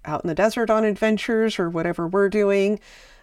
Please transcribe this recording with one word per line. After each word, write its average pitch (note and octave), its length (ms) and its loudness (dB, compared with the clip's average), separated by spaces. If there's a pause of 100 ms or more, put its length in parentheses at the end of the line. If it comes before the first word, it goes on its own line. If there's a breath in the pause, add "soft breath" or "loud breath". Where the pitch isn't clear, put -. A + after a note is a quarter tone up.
out D3+ 200 -6
in F3+ 40 -4
the D#3 60 -2
desert A3 360 2
on A3 140 2
adventures A3 760 0
or F3 120 -2
whatever E3+ 380 -4
we're G3 200 2
doing, G3+ 520 0 (420 loud breath)